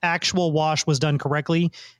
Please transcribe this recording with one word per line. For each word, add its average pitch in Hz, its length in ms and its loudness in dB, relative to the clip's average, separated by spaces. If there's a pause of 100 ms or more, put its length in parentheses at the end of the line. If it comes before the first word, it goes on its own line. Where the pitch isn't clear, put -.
actual 175 480 0
wash 156 340 0
was 147 140 0
done 147 180 2
correctly, 151 540 0 (300)